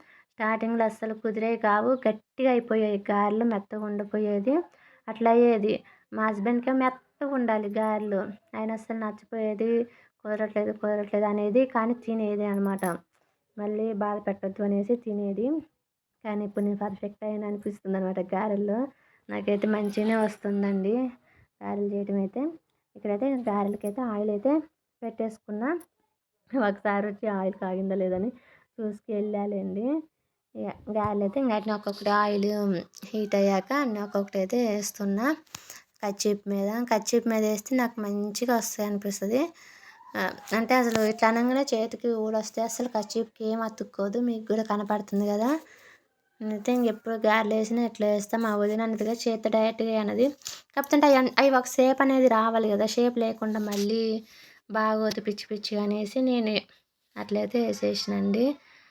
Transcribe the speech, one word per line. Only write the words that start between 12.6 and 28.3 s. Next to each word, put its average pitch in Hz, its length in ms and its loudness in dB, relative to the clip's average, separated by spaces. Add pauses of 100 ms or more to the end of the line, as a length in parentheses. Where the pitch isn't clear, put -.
మళ్ళీ 214 360 -4
బాధ 208 280 -2
పెట్టొద్దు 196 420 -6
అనేసి 202 340 0
తినేది. 202 500 -4 (760)
కానీ 208 200 -4
ఇప్పుడు 208 220 -4
నేను 202 140 -2
పర్ఫెక్ట్ 208 440 -8
అయ్యాను 214 240 -4
అనిపిస్తుంది 208 500 -6
అనమాట 185 300 -2
గారెల్లో. 202 500 -2 (520)
నాకైతే 202 380 0
మంచిగానే 214 500 0
వస్తుందండి 202 760 0 (640)
గారెలు 202 320 -4
చేయటం 202 280 -4
అయితే. 196 240 -2 (540)
ఇక్కడైతే 208 320 -4 (160)
గారెలకైతే 202 640 -2
ఆయిల్ 214 260 -2
అయితే 208 200 0 (500)
పెట్టేసుకున్నా. 226 680 -6 (800)
ఒకసారి 202 560 0
వచ్చి 208 220 -8
ఆయిల్ 190 260 -2
కాగిందా 190 400 -4
లేదని 185 340 0 (420)